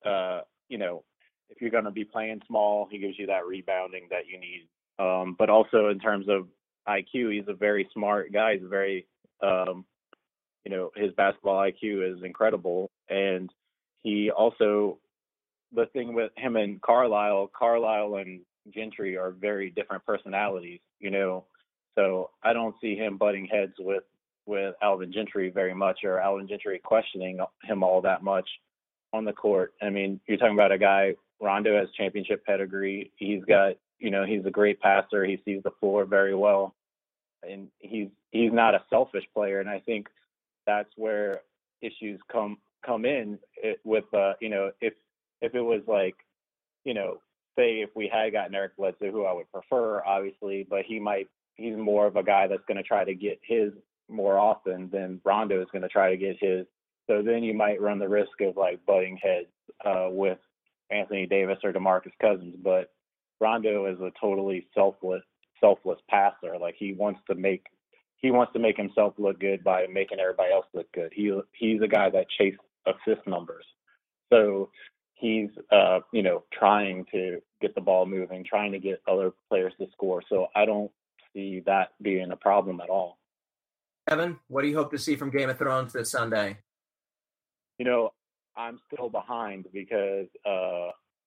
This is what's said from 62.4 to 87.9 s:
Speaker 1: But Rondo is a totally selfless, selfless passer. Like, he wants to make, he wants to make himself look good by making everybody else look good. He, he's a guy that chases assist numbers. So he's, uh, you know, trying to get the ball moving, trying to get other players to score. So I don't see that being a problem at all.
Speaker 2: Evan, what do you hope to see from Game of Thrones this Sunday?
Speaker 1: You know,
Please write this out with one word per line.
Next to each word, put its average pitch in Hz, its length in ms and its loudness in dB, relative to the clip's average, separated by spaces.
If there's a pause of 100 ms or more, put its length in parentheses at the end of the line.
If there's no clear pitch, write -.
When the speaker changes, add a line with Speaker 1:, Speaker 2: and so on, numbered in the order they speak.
Speaker 1:
But 92 300 2 (480)
Rondo 107 460 2
is 92 140 -4
a 92 200 -6
totally 98 540 -2
selfless, 95 480 0 (380)
selfless 95 380 4 (100)
passer. 95 520 2
Like, 85 180 -6
he 98 140 -6
wants 95 360 -2
to 98 60 0
make, 92 320 -2 (500)
he 131 140 0
wants 123 220 4
to 117 60 -4
make 113 180 2
himself 101 420 0
look 98 220 -2
good 98 240 -2
by 92 220 2
making 95 340 -4
everybody 92 320 0
else 95 220 2
look 85 180 -8
good. 82 220 -6
He, 104 220 -2 (160)
he's 110 300 0
a 110 60 2
guy 101 220 4
that 95 160 0 (120)
chases 98 220 2 (260)
assist 104 400 -2
numbers. 87 380 -8 (680)
So 104 380 4 (440)
he's, 110 340 -2 (240)
uh, 92 280 6 (120)
you 110 100 0
know, 90 300 0
trying 98 600 2
to 92 280 -4 (200)
get 101 140 -2
the 98 60 -2
ball 92 260 4
moving, 92 380 -6
trying 104 280 -2
to 98 60 -8
get 95 300 -6
other 95 240 2 (160)
players 92 320 0
to 98 120 -6
score. 92 360 -4
So 92 260 0
I 104 100 4
don't 104 280 -2 (400)
see 98 340 -10
that 95 220 2 (140)
being 92 280 -2
a 87 60 -8
problem 95 440 2
at 87 100 -10
all. 92 280 -2 (880)
Speaker 2:
Evan, 160 300 -2 (100)
what 135 140 -2
do 147 60 0
you 147 80 -2
hope 151 160 -2
to 143 60 -6
see 143 180 -2
from 139 140 -6
Game 131 200 0
of 123 80 -6
Thrones 131 340 -2
this 117 180 -6
Sunday? 110 480 -2 (1200)
Speaker 1:
You 127 60 -6
know, 120 260 2 (460)